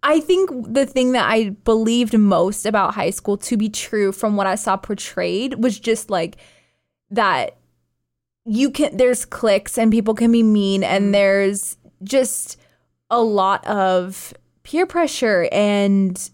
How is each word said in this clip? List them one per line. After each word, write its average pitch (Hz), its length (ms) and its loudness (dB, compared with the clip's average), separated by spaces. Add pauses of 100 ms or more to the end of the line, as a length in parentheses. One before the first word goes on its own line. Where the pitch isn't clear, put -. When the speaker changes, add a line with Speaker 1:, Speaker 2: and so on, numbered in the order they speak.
Speaker 1:
I 302 160 2
think 359 300 2 (240)
the 269 120 2
thing 254 280 0
that 240 160 0
I 226 200 2
believed 226 680 0
most 196 480 2
about 208 280 0
high 180 160 -2
school 202 280 -4
to 226 200 -4
be 208 120 0
true 208 420 -2
from 208 240 -2
what 196 100 0
I 190 100 0
saw 196 220 -4
portrayed 202 880 -6
was 233 160 0
just, 226 300 -4
like, 175 280 -4 (720)
that 190 480 0 (880)
you 233 260 0
can, 285 240 -2
there's 247 300 0
cliques - 520 -2
and 226 140 4
people 220 220 2
can 226 180 2
be 233 120 4
mean 196 400 2
and 196 220 0
Speaker 2:
Mm. 202 80 2
Speaker 1:
there's 196 640 0 (260)
just - 540 -2 (520)
a 240 120 2
lot 202 460 0
of 190 640 -2 (300)
peer 349 220 0
pressure 240 680 0
and 196 840 0